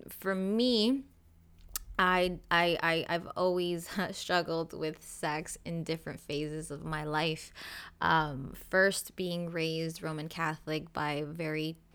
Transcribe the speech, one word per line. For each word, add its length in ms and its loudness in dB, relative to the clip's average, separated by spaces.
for 260 -4
me, 680 4
I, 400 4
I, 320 6
I, 260 2
I've 280 -2
always 520 2
<laughs> 100 -2
struggled 680 0
with 240 -4
sex 640 -4
in 200 -4
different 360 -6
phases 500 -6
of 140 -8
my 200 -4
life. 480 -2
Um, 520 2
first 460 4
being 340 -2
raised 520 -2
Roman 260 -4
Catholic 640 -4
by 200 -2
a 120 -2
very 520 -4